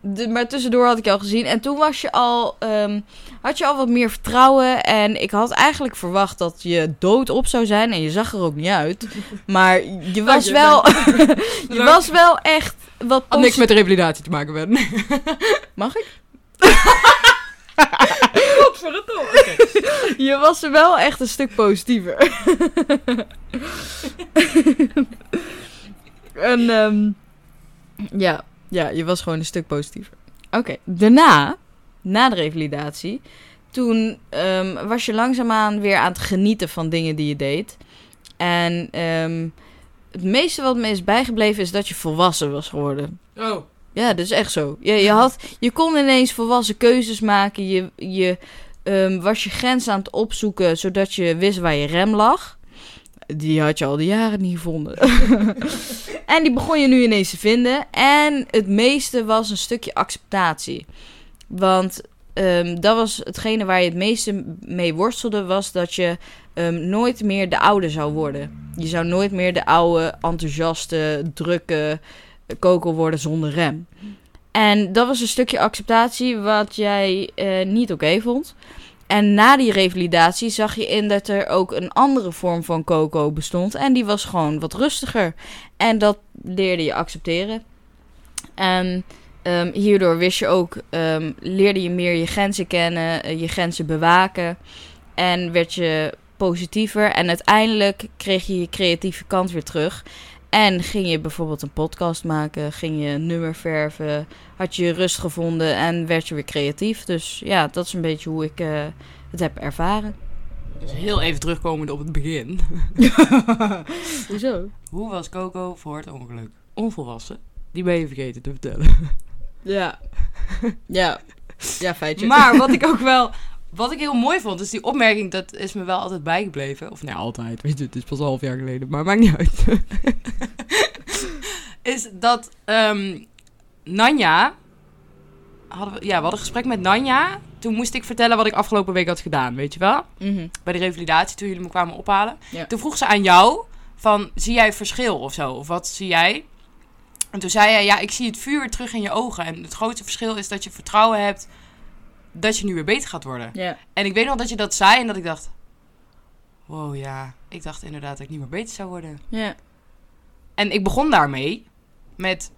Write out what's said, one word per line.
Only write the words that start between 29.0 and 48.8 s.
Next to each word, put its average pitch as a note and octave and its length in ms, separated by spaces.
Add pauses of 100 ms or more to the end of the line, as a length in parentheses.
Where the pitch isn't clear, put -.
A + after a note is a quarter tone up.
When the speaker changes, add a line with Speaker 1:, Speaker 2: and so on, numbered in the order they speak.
Speaker 1:
was F3 160
gewoon D#3+ 180
een D#3+ 60
stuk E3 220
positiever. - 460 (380)
Oké, A3 320
daarna, G#3+ 720 (460)
na G#3+ 280
de A3 60
revalidatie, D3+ 840 (480)
toen, A3+ 480 (120)
ehm, F#3 580
was A3+ 180
je A3 80
langzaamaan A3+ 640
weer G3+ 180
aan D3+ 140
het F3 80
genieten G3 500
van D#3+ 200
dingen D#3+ 260
die D3+ 120
je D3 80
deed. C#3+ 420 (600)
En, F3 540
ehm, E3 560 (640)
het F3+ 120
meeste C#4 380
wat C4 160
me A3+ 120
is F#3+ 140
bijgebleven G#3+ 600
is F3 80
dat G3+ 160
je - 80
volwassen D#3+ 560
was C#3 180
geworden. C#3+ 500 (180)
Speaker 2:
Oh. G#3+ 200 (360)
Speaker 1:
Ja, A3+ 200
dat F3 120
is G3+ 60
echt G3+ 200
zo. D3+ 280
Je, G3+ 140
je G#3 180
had, A#3 240 (240)
je A#3 120
kon E4 260
ineens C4 360
volwassen A#3 440
keuzes A#3 420
maken. G3+ 480
Je, F#3 280
je, F#3 420 (460)